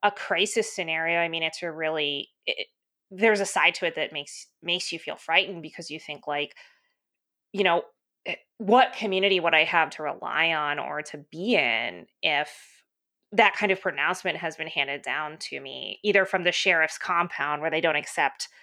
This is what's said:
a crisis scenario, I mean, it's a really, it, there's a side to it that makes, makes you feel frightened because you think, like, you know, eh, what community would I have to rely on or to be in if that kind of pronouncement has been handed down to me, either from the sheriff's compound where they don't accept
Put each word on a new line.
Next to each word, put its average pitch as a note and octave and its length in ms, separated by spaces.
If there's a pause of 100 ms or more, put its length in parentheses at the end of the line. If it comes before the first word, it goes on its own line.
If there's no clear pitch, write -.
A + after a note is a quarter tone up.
a - 80
crisis G3+ 600
scenario, E3 460
I E3+ 100
mean, E3 140
it's D#3+ 200
a F3 100
really, D#3 580 (160)
it, - 220 (420)
there's G3+ 300
a G3 60
side F3 300
to F3+ 100
it E3+ 100
that D#3 160
makes, C#3+ 340 (160)
makes E3+ 300
you E3 60
feel - 180
frightened F3 460
because D#3+ 280
you D3+ 100
think, - 260
like, D3 280 (1000)
you G3 120
know, F3 180 (440)
eh, F3+ 100 (220)
what A#3 360
community F#3+ 460
would D#3+ 140
I D#3 100
have E3 260
to - 140
rely D#3+ 480
on D3 260
or D3 240
to D3+ 160 (120)
be F#3+ 260
in A2+ 500 (160)
if - 600 (480)
that G#3 240
kind G3+ 160
of F#3+ 80
pronouncement D#3+ 580
has D#3+ 180
been D#3+ 120
handed C#3 340
down D3+ 360
to - 220
me, C3 420
either G3 220
from F#3 200
the F3 80
sheriff's E3 440
compound D3+ 640
where D#3 100
they D#3+ 100
don't D#3+ 160
accept - 520 (140)